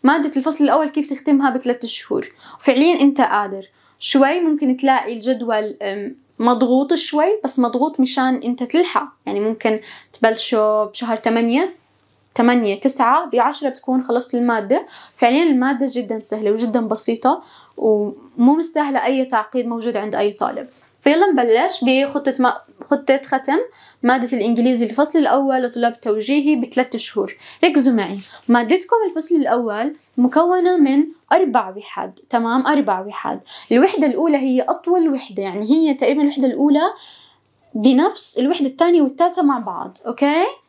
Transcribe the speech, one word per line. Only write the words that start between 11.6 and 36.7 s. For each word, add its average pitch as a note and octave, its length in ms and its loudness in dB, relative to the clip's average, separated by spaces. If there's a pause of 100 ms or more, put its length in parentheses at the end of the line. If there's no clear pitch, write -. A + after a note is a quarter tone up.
تمانية، A#3 440 0
تسعة، C4+ 460 0
بعشرة C4+ 440 -2
بتكون B3+ 340 -4
خلصت B3+ 320 -4
المادة. A#3+ 520 -2 (260)
فعليا C4 300 2
المادة C4+ 460 0
جدا A3 300 -6
سهلة G#3+ 320 -4
وجدا A3+ 300 0
بسيطة A3+ 640 -2 (340)
ومو A3 760 2
مستاهلة D4+ 500 -2
أي C4 200 0
تعقيد A3 400 -4
موجود A#3 320 -4
عند G#3 180 -6
أي G#3 180 0
طالب. - 360 -6 (320)
فيلا D#4+ 240 4
نبلش B3+ 580 2
بخطة C#4 560 0
ما-، - 460 -2
خطة C#4 400 0
ختم C4+ 320 -2 (460)
مادة B3 340 0
الإنجليزي A#3 480 2
الفصل D4 340 0
الأول C4+ 440 2
لطلاب A#3+ 280 -2
التوجيهي B3 640 0
بثلاث B3 400 -2
شهور. - 400 -6 (280)
ركزوا C#4 300 4
معي، G3 260 -2 (280)
مادتكم A#3+ 480 2 (140)
الفصل D#4+ 260 -4
الأول B3 600 -2 (220)
مكونة F4 600 2
من C#4+ 280 4 (260)
أربع B3 460 2
وحد، F#3+ 420 -12 (100)
تمام؟ A#3+ 380 0
أربع C#4 320 0
وحد. G3 400 -8 (320)
الوحدة D4+ 360 4
الأولى D4 300 0
هي B3+ 240 0
أطول E4+ 480 0
وحدة، G#3 340 -6
يعني G3 260 -6
هي D#4 240 2
تقريبا C#4 280 0
الوحدة C#4+ 260 0
الأولى D4 460 2 (800)